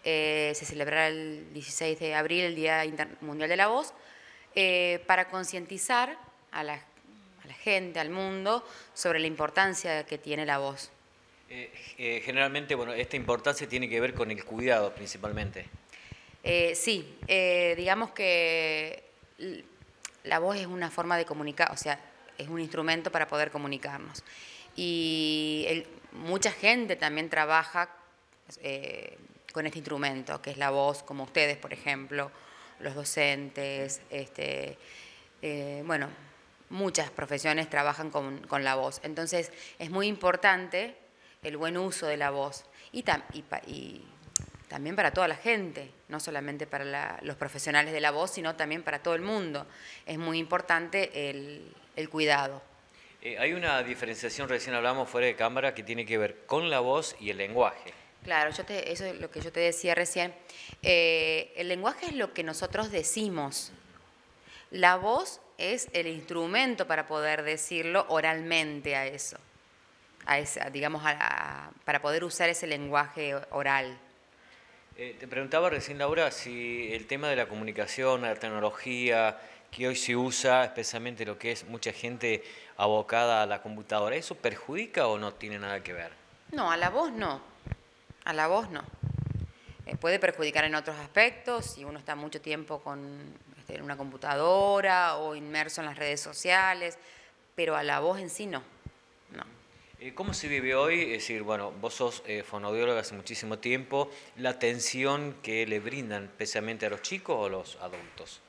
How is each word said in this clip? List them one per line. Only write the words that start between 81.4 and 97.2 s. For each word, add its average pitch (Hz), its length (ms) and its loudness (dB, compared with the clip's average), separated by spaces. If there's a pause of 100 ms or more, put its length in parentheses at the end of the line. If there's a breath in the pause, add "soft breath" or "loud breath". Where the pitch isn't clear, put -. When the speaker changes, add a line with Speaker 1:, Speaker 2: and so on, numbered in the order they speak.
Speaker 2:
es 113 140 -6
mucha 113 280 -6
gente 120 520 -2 (320 loud breath)
abocada 107 640 4
a 104 40 4
la 101 140 -2
computadora, 107 540 0
¿eso 165 220 -6
perjudica 139 720 0
o 107 100 2
no 104 160 -4
tiene 104 240 -10
nada 101 240 -4
que 92 100 -8
ver? 82 200 -8 (400)
Speaker 1:
No, 233 180 0
a 165 60 4
la 180 140 2
voz 285 200 0
no. 196 320 -4 (800)
A 170 80 -2
la 156 140 2
voz 202 240 2
no. 156 140 -6 (1000 loud breath)
Eh, - 120 -6
puede 180 240 2
perjudicar 156 440 2
en 156 120 2
otros 151 240 -2
aspectos, 226 720 2
si 139 120 -12
uno 147 140 -10
está 147 160 -8
mucho 151 260 -8
tiempo 151 400 -6
con, 143 400 -10 (380)
este, - 160 -12
en 147 80 -8
una 143 140 -6
computadora 170 1200 4
o 151 180 -4
inmerso 151 460 -2
en 156 80 -4
las 139 100 -8
redes 147 220 0
sociales, 180 760 2 (600 loud breath)